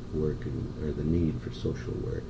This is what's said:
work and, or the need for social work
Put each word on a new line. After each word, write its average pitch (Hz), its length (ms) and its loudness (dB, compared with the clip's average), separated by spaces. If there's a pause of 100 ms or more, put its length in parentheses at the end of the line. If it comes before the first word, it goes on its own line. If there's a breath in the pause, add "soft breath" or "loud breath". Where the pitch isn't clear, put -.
(140)
work 78 320 2
and, - 260 -2 (160)
or 73 40 0
the 73 120 -2
need 80 380 6
for - 100 -4
social - 400 -2 (100)
work - 280 -2